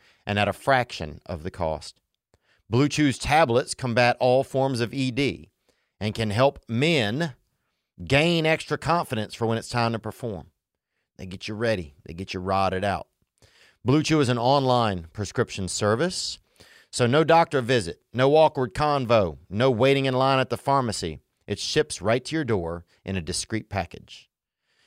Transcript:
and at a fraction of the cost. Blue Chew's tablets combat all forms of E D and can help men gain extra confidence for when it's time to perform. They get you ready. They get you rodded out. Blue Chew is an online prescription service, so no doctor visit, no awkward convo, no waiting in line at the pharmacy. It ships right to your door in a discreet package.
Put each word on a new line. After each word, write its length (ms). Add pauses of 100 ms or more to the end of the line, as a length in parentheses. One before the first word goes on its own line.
(260)
and 140
at 80
a 40
fraction 720
of 200
the 80
cost. 480 (680)
Blue 200
Chew's 280
tablets 580
combat 440
all 240
forms 380
of 120
E 200
D 380 (500)
and 140
can 160
help 380
men 680 (720)
gain 400
extra 320
confidence 580
for 120
when 100
it's 120
time 240
to 60
perform. 500 (680)
They 100
get 220
you 60
ready. 400 (100)
They 80
get 220
you 60
rodded 440
out. 220 (800)
Blue 180
Chew 180
is 80
an 100
online 720
prescription 540
service, 720 (540)
so 140
no 180
doctor 360
visit, 400 (120)
no 240
awkward 380
convo, 640 (120)
no 200
waiting 340
in 100
line 240
at 120
the 60
pharmacy. 640 (260)
It 120
ships 420
right 240
to 100
your 100
door 400 (200)
in 120
a 60
discreet 460
package. 640 (560)